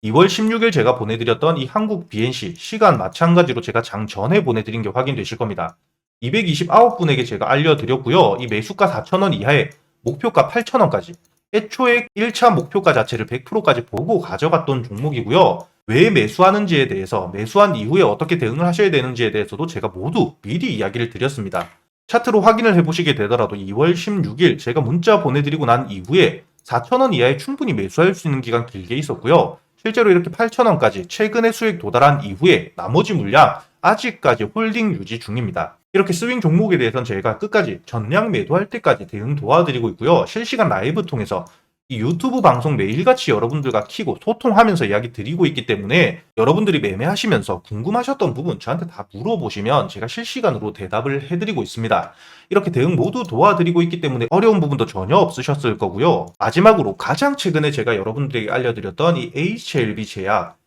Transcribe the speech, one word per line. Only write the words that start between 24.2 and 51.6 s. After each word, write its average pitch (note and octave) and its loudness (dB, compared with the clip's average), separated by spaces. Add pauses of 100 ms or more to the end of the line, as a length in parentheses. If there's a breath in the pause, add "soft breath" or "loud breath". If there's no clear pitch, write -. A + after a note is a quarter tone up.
일 - 2
제가 - -2
문자 E3+ 2
보내드리고 D3 0
난 A#2+ 2
이후에 G#2 0 (200)
사천 B3 0
원 B3+ 2
이하에 C3 2
충분히 C4+ -6
매수할 B2 0
수 F3 -8
있는 C3+ -2
기간 A#2 -2
길게 F#2+ -8
있었고요. C#3 2 (240)
실제로 A3 2
이렇게 F3 4
팔천 A3+ 0
원까지 B2 2
최근에 A3+ 0
수익 G#3+ -2
도달한 C#3 4
이후에 G2+ 2
나머지 D#3 0
물량 A#2 4 (220 loud breath)
아직까지 E3 0
홀딩 A3 -2
유지 G#2 -8
중입니다. G2 -6 (160)
이렇게 F#3+ 2
스윙 A#3+ -2
종목에 F3+ 2
대해서는 B2 0
제가 G#2+ -4
끝까지 G3+ -2
전량 C#3 -2
매도할 D#3+ 0
때까지 D3 0
대응 A2 -6
도와드리고 C3 0
있고요. B2 2
실시간 A3+ -2
라이브 B2+ -2
통해서 G2+ -6 (460 soft breath)
이 A#2+ -6
유튜브 F3 -2
방송 C#3 2
매일같이 C3 2
여러분들과 A#2 0
키고 - -8
소통하면서 G#3+ 2
이야기 G#2+ -2
드리고 D3+ -2
있기 C#3+ -4
때문에 G#2 0 (160)
여러분들이 D#3+ 2
매매하시면서 G#2+ -2
궁금하셨던 F#3+ -4
부분 D3+ -6
저한테 E3+ -6
다 - -16
물어보시면 C#3+ -2
제가 A#2+ -10
실시간으로 E3 -4
대답을 C3+ -6
해드리고 F3 -4